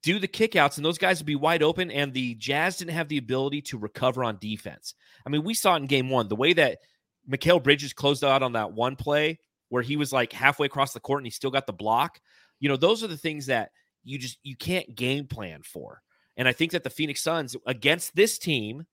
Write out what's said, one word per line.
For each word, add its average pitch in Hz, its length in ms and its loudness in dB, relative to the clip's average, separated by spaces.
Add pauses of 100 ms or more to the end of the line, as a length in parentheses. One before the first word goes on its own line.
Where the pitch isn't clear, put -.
do 180 160 2
the 196 80 -4
kickouts 185 520 2
and 147 80 -8
those 170 100 0
guys 185 240 2
would 147 60 -8
be 151 100 -2
wide 156 260 4
open, 170 280 2
and 139 240 -2
the 127 220 -4
Jazz 143 420 -2
didn't 170 160 -8
have 160 140 -4
the 151 100 -2
ability 135 420 -2
to - 160 -10
recover 123 480 -2
on 107 160 -4
defense. - 540 -10 (320)
I - 20 -12
mean, 151 160 -2
we 208 80 -4
saw 196 220 4
it 156 60 0
in 139 80 -6
game 131 200 2
one, 127 180 2
the 104 100 -2
way 147 180 4
that 156 240 2 (520)
Mikal 156 320 4
Bridges 143 300 2
closed 143 320 0
out 135 180 6
on 127 120 -2
that 107 180 0
one 120 240 -2
play 151 440 0 (280)
where 123 140 0
he 143 160 -2
was, 147 120 0
like, 123 220 2
halfway 143 320 2
across 139 300 -2
the 117 60 -12
court 139 180 -2
and 135 80 -8
he 113 40 -8
still 135 200 -4
got 135 160 -2
the - 80 -6
block. 110 440 0 (420)
You 143 100 2
know, 135 80 2
those 220 260 4
are 220 40 -4
the 165 100 -8
things 151 280 -6
that 117 260 0 (300)
you 131 160 -10
just, 127 240 -10
you 135 140 -12
can't 175 380 -4
game 131 320 -4
plan 87 360 -10
for. - 380 -16 (380)
And 127 100 4
I 123 60 4
think 160 180 0
that 175 100 -2
the - 60 -6
Phoenix 147 340 -4
Suns 156 320 -2 (120)
against 135 500 -2
this 214 220 4
team 135 540 -4